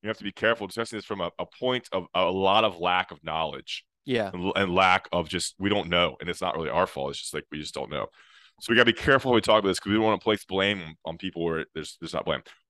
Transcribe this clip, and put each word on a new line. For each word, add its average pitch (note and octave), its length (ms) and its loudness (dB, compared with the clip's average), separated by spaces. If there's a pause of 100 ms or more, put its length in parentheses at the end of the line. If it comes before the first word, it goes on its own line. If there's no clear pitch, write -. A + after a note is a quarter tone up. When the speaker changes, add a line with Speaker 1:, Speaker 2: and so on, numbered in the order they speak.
Speaker 1:
you G#2 60 -8
have A2 100 -4
to G#2+ 60 -16
be G2+ 80 -6
careful A2 340 2
discussing A2+ 320 -6
this G2 80 -10
from G2 140 -6
a, F2 180 -2
a F2 80 -6
point B2+ 460 -4
of F#2 220 -4
a F#2 100 2
lot F#2+ 400 4
of F#2 140 0
lack F2+ 320 0
of D#2+ 120 -18
knowledge. D#2 640 -6 (200)
Speaker 2:
Yeah. A2+ 300 -2
Speaker 1:
And, F2+ 220 -2
and F#2+ 180 0
lack F#2 380 4
of F2 160 -2
just, - 300 -6
we G2 120 0
don't G2+ 180 0
know. F2 320 2
And E2+ 80 -8
it's E2+ 120 -6
not F#2 160 -2
really D#2+ 120 -4
our E2 180 2
fault. C#2 240 -6
It's C#2 100 -10
just, - 120 -12
like, D2+ 180 -6
we D2+ 100 -8
just D2+ 140 -12
don't C#2+ 160 -8
know. C2 160 -4 (540)
So - 100 -6
we A2+ 60 6
gotta A#2+ 100 8
be A#2 60 6
careful C3+ 380 2
when A#2+ 60 6
we A2 60 6
talk A2 180 6
about G2 80 0
this F2+ 100 0
'cause G2 120 -6
we G#2 40 4
don't A2 100 2
wanna G#2+ 140 2
place G#2+ 260 0
blame F#2+ 380 0
on, D#2+ 220 -14
on E2 140 -8
people E2+ 260 -6
where D#2+ 300 -2
there's, D#2 260 -10
there's D#2+ 140 -12
not D#2 100 -4
blame. D2 180 -2 (280)